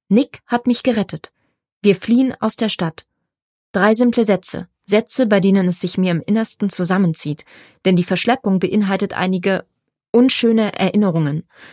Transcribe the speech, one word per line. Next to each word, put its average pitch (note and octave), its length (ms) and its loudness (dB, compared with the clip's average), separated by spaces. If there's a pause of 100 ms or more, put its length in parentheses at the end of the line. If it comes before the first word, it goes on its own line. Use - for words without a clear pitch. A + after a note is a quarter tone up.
Nick A#3+ 360 0
hat A#3+ 220 -4
mich A#3+ 160 -2
gerettet. G#3 480 -4 (500)
Wir G3 140 4
fliehen B3 440 0
aus A3 160 -2
der A3 140 -2
Stadt. - 380 -6 (640)
Drei G3+ 220 2
simple A#3 300 2
Sätze, F#3 440 -2 (220)
Sätze, A3+ 360 0
bei G3+ 160 2
denen F#3+ 260 4
es F3 140 -2
sich F3+ 160 -4
mir F#3 140 0
im E3 100 0
Innersten G#3+ 480 -2
zusammenzieht, F3+ 760 -2 (420)
denn F#3 100 4
die F3 80 2
Verschleppung F#3+ 560 -2
beinhaltet G3 540 -2
einige F#3 520 -2 (460)
unschöne A3+ 680 2
Erinnerungen. E3 640 0 (300)